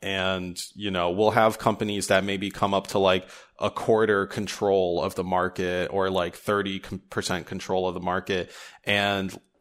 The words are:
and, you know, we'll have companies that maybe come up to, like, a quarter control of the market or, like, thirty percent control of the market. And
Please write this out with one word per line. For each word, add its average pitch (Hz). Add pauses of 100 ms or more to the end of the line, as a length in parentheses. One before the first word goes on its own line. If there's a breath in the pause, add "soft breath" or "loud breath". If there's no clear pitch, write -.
and, 92 (160)
you 101
know, 87
we'll 107
have 110
companies 104
that 95
maybe 98
come 98
up 98
to, 104
like, 92 (320 loud breath)
a 104
quarter 107
control 95
of 95
the 92
market 90
or, 95
like, 92
thirty 98
percent 92
control 92
of 90
the 90
market. 90 (360 loud breath)
And 101 (240)